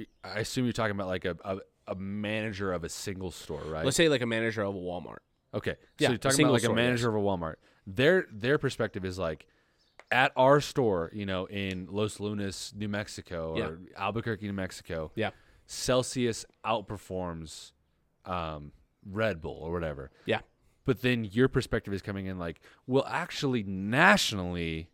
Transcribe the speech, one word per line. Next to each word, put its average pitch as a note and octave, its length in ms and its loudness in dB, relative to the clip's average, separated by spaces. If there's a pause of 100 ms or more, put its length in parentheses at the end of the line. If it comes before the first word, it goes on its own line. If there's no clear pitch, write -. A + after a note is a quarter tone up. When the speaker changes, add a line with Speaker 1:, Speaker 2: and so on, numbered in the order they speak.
(220)
Speaker 1:
I F#2 180 -8
assume B2+ 240 -2
you're A#2 80 2
talking A2 220 0
about, G2 140 -2
like, F#2 160 -2
a, F2 200 -2
a, G2 140 -4 (300)
a G#2 80 -6
manager G2+ 760 -4
of E2+ 120 -2
a E2 40 -6
single F#2 440 -6
store, D2+ 340 -8
right? D#2 180 -2
Speaker 2:
Let's C#3 120 2
say, E3 120 6
like, C3 140 2
a A#2+ 40 0
manager A2+ 360 0
of G2 140 -2
a - 20 -6
Walmart. F2 400 -8 (340)
Speaker 1:
Okay. G#2 220 -2 (240)
Speaker 2:
Yeah, A2 80 4
Speaker 1:
So B2+ 60 4
you're - 20 2
Speaker 2:
a A2 40 0
Speaker 1:
talking - 60 -4
about, C3+ 120 4
Speaker 2:
single D3+ 160 6
Speaker 1:
like, A#2 100 6
a - 40 2
Speaker 2:
store, A2+ 100 2
Speaker 1:
manager A#2+ 260 2
Speaker 2:
yes. A#2+ 60 2
Speaker 1:
of G#2+ 80 2
a - 20 2
Walmart. F2 360 0 (320)
Their, C#3 440 4
their A#2+ 280 0
perspective G#2+ 460 -2
is, F#2 140 -4
like, E2 280 -2 (680)
at C3 240 6
our C#3 240 8
store, G2+ 520 2
you G#2 140 -6
know, F#2+ 200 -2
in F#2+ 440 -4
Los G#2 300 -2
Lunas, G2+ 560 -4
New G#2 120 -4
Mexico, F#2 680 -6
Speaker 2:
Yeah. D2+ 80 -2
Speaker 1:
or E2 120 -8 (180)
Albuquerque, G#2 500 -2
New G2+ 60 -4
Mexico, F2 640 -6
Speaker 2:
Yeah. G#2 140 0 (360)
Speaker 1:
Celsius B2 800 0 (180)
outperforms, F#2 1080 -6 (520)
um, D#2+ 460 -6 (340)
Red G2+ 360 -2
Bull C#2+ 200 -8
or E2 120 -6
whatever. D2+ 400 -4 (140)
Speaker 2:
Yeah. - 140 2 (460)
Speaker 1:
But C3 140 2
then B2 240 2
your A2+ 240 4
perspective A2 460 -2
is F#2+ 80 -4
coming G2 240 -6
in F#2+ 120 -6
like, E2+ 220 -6 (260)
"Well, C3 220 2
actually, C3 540 -2
nationally," F#2+ 1300 2